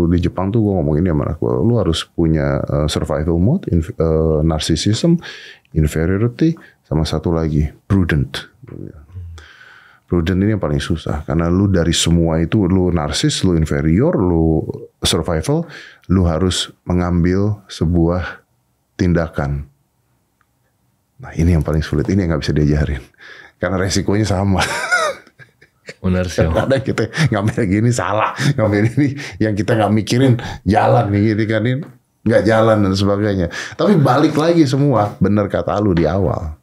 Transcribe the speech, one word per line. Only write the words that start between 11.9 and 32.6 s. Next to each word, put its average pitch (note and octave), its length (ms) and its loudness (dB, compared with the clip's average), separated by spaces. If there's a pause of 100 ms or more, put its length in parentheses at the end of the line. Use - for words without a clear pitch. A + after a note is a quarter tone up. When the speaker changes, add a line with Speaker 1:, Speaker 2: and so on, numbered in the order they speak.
Speaker 1:
semua E2 480 0
itu, F#2+ 240 0
lu F2+ 240 2
narsis, E2 560 -2
lu F#2+ 80 4
inferior, D#2+ 640 2
lu E2 480 2 (340)
survival, F#2 680 -2 (400)
lu F#2 160 4
harus F2 480 0 (100)
mengambil F2+ 840 0
sebuah E2+ 720 -2 (560)
tindakan. D#2+ 720 -2 (1500)
Nah, - 180 -18
ini E2+ 160 2
yang D#2+ 80 4
paling D#2 240 0
sulit, - 240 -2
ini G#2 160 2
yang E2 80 0
nggak D2 80 -2
bisa C#2+ 160 -2
diajarin, D2 480 0 (540)
karena F2+ 180 -2
resikonya F#2+ 480 0
sama. F#2+ 400 0
<laughs> - 80 -4 (1300)
Speaker 2:
Benar F#2 260 0
sih, - 160 -4
Om. D#2+ 120 2
Speaker 1:
Kadang C3 260 0
kita A2+ 220 -2 (260)
ngambil G#2+ 380 0
gini G#2+ 240 2
salah, G#2 420 -2 (220)
ngambil G#2 360 2
ini C#3+ 180 0 (300)
yang G#2+ 140 0
kita G#2+ 220 -2
nggak G#2 180 2
mikirin A#2+ 440 2 (260)
jalan G#2+ 480 2
nih, G#2 240 2
gitu G#2+ 120 -2
kan, A2 160 -2
ini B2+ 220 -2 (380)
nggak A2 220 4
jalan A2 360 4